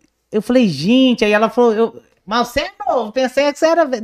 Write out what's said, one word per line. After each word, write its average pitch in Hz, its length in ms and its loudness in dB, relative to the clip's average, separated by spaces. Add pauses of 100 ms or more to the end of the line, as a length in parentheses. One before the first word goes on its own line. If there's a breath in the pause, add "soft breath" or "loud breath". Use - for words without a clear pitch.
(320)
eu 214 100 -2
falei, 247 260 2
"Gente", 226 560 2
aí 208 80 2
ela 214 180 2
falou, 240 240 2
eu, 220 280 -4 (220)
"Mas 233 240 -4
você 269 120 -4
é 359 100 -6 (160)
novo, 233 260 -2
pensei 269 400 -2
que - 60 -16
você 320 80 2
era 330 180 2
ve-," 254 200 -4